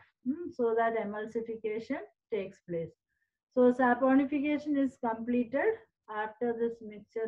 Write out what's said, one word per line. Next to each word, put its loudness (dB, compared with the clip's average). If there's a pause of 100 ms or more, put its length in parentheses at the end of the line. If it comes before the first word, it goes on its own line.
(240)
hmm, -4
so 2
that 2
emulsification -6 (340)
takes -6 (100)
place. -4 (640)
So 6
saponification 2
is 0
completed 0 (360)
after -4
this -2
mixture -8